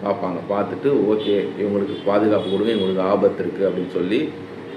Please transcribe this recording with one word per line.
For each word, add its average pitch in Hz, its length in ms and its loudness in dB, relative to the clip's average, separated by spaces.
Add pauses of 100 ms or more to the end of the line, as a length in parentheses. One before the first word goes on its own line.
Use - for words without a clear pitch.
பார்ப்பாங்க. 92 480 -2
பார்த்துட்டு, 101 340 -2
"ஓகே, 104 600 2 (120)
இவங்களுக்கு 98 460 0
பாதுகாப்பு 101 460 2
கொடுங்க, 104 200 2
இவங்களுக்கு 95 340 0
ஆபத்து 98 380 2
இருக்கு" 90 260 0
அப்படின்னு 90 240 -4
சொல்லி 95 360 0 (480)